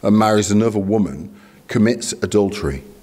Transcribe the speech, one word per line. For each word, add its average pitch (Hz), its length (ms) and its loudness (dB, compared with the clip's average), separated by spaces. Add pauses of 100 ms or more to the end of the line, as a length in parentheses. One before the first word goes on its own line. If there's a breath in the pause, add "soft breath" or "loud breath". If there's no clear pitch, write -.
and 104 160 2
marries 107 340 2
another 107 280 2
woman, 95 540 -4 (340 loud breath)
commits 117 540 0
adultery. 90 640 -2 (200)